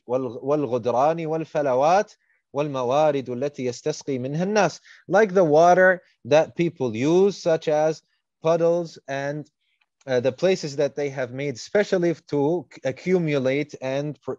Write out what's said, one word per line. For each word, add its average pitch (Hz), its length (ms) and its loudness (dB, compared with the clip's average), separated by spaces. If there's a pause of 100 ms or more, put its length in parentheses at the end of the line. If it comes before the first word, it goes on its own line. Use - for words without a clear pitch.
وال-، 123 340 -4
والغدران 135 840 0
والفلوات 156 880 0 (400)
والموارد 139 760 -2
التي 123 360 -6
يستسقي 135 540 -6
منها 143 240 -6
الناس. 196 380 0 (260)
Like 190 260 2
the 190 100 4
water 175 580 6 (240)
that 147 300 2
people 135 400 -2
use, 175 420 2
such 160 300 -2
as 156 340 0 (400)
puddles 170 560 0 (100)
and 139 420 -6 (580)
uh, 127 120 0
the 123 120 0
places 175 460 -2
that 143 180 -2
they 143 140 -4
have 131 220 -8
made 135 280 -8
specially 185 560 0 (120)
to 151 460 -2
c-, - 100 -20
accumulate 143 960 -2
and 135 400 -6
pr-, 131 180 -8